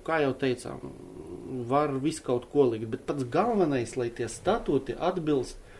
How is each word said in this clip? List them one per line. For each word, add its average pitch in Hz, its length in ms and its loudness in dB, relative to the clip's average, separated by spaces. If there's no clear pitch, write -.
kā 160 200 0
jau 135 120 2
teicām, - 480 -2
var 143 260 4
visu 135 320 -2
kaut 120 260 -2
ko 143 160 6
likt, 113 240 0
bet - 160 -6
pats 143 180 -2
galvenais, 156 720 2
lai 120 140 0
tie 117 180 -4
statūti 156 720 0
atbilst 151 580 0